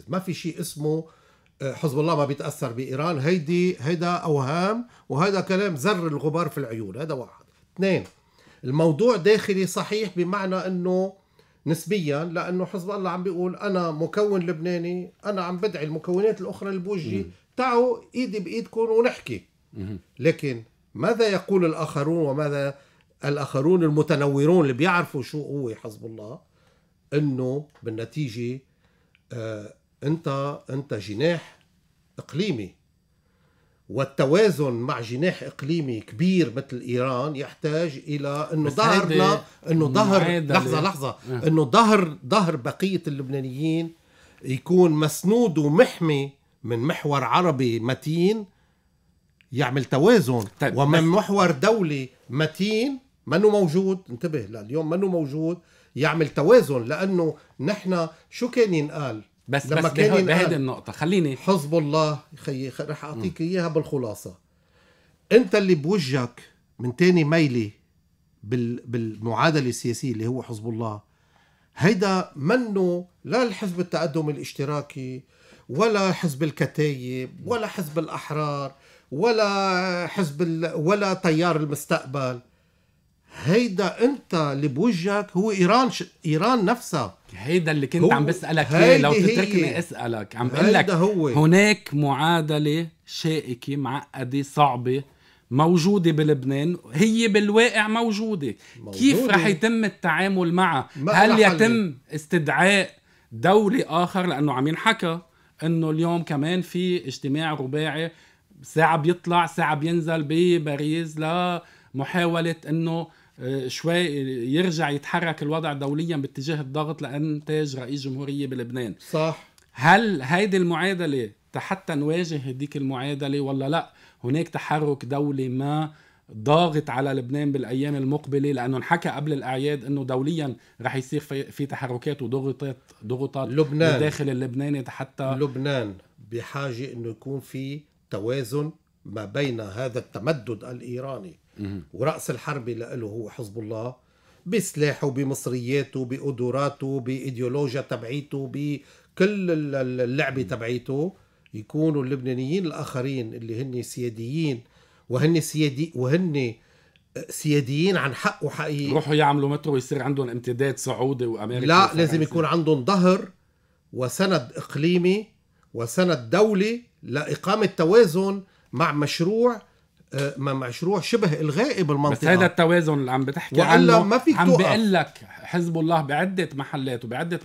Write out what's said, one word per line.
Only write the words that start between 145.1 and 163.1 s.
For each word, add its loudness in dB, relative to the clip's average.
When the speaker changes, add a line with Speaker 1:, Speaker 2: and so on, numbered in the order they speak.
Speaker 1:
بقدراته، -4
بإيديولوجيا -4
تبعيته، -8
بكل -2
ال-، -2
ال-، -2
اللعبة -2
تبعيته، -6
يكونوا -2
اللبنانيين -4
الآخرين -6
اللي -8
هن -6
سياديين، -6
وهن 2
سيادي-، -2
وهن 0
سياديين 2
عن -2
حق -2
وحقيقي. -4
Speaker 2:
يروحوا 2
يعملوا 4
مترو -2
ويصير -2
عندهم -2
امتداد -2
سعودي -2
وأمريكي -4
Speaker 1:
لا، 6
Speaker 2:
وفرنسي. 0
Speaker 1:
لازم 2
يكون 0
عندهم 0
ظهر 4